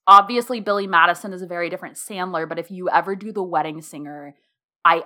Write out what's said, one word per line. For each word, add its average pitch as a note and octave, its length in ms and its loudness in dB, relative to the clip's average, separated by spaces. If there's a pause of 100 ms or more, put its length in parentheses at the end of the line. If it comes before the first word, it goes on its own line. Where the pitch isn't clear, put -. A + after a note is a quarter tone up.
obviously A3+ 540 6
Billy G3+ 260 -2
Madison F3 460 2
is F3+ 80 -12
a F#3 60 -12
very F3 220 -6
different E3+ 260 -12
Sandler, F3+ 520 -6
but E3 120 -8
if E3 100 -8
you F3+ 200 -8
ever F3 260 2
do G3+ 160 -12
The G3+ 120 -6
Wedding D#3+ 380 -4
Singer, D3 540 -16 (480)
I E3+ 220 4